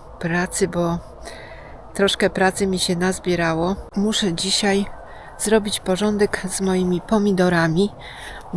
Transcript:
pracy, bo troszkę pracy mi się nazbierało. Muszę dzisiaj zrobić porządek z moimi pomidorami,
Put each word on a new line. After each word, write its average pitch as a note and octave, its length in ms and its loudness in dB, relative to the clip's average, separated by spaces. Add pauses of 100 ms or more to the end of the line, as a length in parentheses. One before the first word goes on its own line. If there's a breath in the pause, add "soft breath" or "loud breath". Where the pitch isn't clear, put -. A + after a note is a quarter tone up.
(180)
pracy, F3 500 0
bo E3+ 300 0 (960 loud breath)
troszkę G3 360 2
pracy F#3+ 360 2
mi F#3 120 0
się F3 180 0
nazbierało. F3 800 0 (200)
Muszę G#3 380 2
dzisiaj G3 520 2 (520 loud breath)
zrobić G#3 420 2
porządek G3+ 680 2
z - 120 -4
moimi F#3 400 2
pomidorami, F3+ 920 4 (680 loud breath)